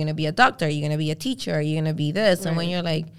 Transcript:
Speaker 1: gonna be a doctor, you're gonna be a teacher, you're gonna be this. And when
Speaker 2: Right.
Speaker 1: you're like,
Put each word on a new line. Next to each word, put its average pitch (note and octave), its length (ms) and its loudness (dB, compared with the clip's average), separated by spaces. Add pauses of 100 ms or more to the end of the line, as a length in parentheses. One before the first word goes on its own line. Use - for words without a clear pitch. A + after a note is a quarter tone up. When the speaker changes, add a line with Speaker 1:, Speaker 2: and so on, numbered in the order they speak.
Speaker 1:
gonna D#3 100 -2
be D#3 120 -2
a D#3 60 0
doctor, A#3 360 4
you're D3 200 -2
gonna D3+ 100 0
be D#3 120 0
a D#3 40 -2
teacher, E3+ 460 -4
you're D#3 200 0
gonna D#3 140 0
be D3 180 0
this. F#3+ 340 2
And E3 100 0
when E3+ 100 -2
Speaker 2:
Right. F3 60 -2
Speaker 1:
you're F3+ 100 -2
like, D#3+ 240 -2 (120)